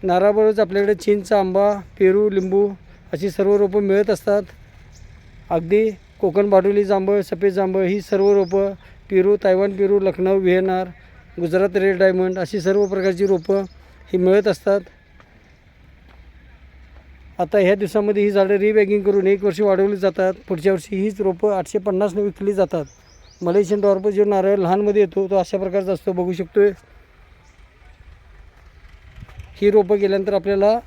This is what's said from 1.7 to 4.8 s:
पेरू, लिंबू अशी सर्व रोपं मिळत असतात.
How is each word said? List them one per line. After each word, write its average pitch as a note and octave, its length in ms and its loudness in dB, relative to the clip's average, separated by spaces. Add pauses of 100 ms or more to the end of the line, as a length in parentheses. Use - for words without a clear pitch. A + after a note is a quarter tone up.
पेरू, G3+ 320 4
लिंबू G3 360 0 (460)
अशी F3 180 -4
सर्व G3 260 2
रोपं G3+ 260 2
मिळत G3+ 280 0
असतात. G#3 320 0 (1080)